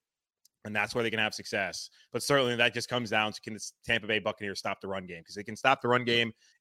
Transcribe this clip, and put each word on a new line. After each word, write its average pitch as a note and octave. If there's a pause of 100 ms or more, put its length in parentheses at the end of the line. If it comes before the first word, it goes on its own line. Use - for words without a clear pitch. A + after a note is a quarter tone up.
(640)
and G#2
that's G#2
where A#2+
they A2+
can A2
have G#2+
success. G2 (220)
But A#2+
certainly C3
that A#2
just A#2+
comes B2
down G#2+
to, -
can A2
the - (140)
Tampa A2
Bay G#2+
Buccaneers G2+
stop G2
the G2
run F#2+
game? E2+
'Cause -
they G#2
can G#2+
stop C3+
the A#2+
run B2
game A#2 (300)